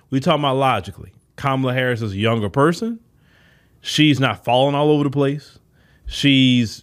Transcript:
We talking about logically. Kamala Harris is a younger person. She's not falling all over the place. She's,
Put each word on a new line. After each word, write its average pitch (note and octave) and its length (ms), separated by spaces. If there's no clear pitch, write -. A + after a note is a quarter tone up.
We C3+ 120
talking D3+ 220
about C3+ 140
logically. B2 560
Kamala C3+ 380
Harris B2+ 260
is G#2+ 140
a - 20
younger A2 320
person. F3 500
She's D3+ 360
not B2+ 280
falling C3 280
all D3 160
over D3 140
the C#3 60
place. C#3 480
She's, B2+ 760